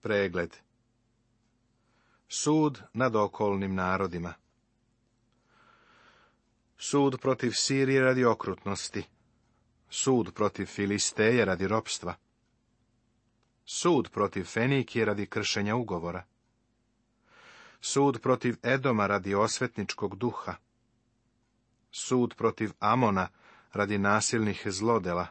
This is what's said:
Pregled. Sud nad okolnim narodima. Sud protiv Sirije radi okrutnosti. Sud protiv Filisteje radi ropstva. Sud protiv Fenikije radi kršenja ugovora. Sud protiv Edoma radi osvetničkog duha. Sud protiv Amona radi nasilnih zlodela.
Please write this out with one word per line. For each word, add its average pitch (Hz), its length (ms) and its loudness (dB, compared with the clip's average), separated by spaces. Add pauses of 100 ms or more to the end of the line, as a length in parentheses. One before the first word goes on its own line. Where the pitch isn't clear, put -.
Pregled. 95 560 -2 (1700)
Sud 151 540 0 (100)
nad 120 240 2
okolnim 98 580 0
narodima. 90 600 -2 (2500)
Sud 139 440 2
protiv 127 340 0
Sirije 135 460 2
radi 131 240 4
okrutnosti. 98 800 -2 (880)
Sud 123 440 0
protiv 101 320 0
Filisteje 107 760 2
radi 92 240 0
ropstva. 95 460 -4 (1500)
Sud - 460 2
protiv 98 340 -2
Fenikije 120 600 0
radi 104 220 -2
kršenja 104 500 -2
ugovora. 90 480 -6 (1600)
Sud 139 400 2
protiv 123 420 0
Edoma 123 440 0
radi 98 280 0
osvetničkog 104 840 -2
duha. 101 380 -6 (1400)
Sud 127 440 0
protiv 110 440 -2
Amona 104 500 2 (440)
radi 101 260 -2
nasilnih 104 680 0
zlodela. 95 640 -2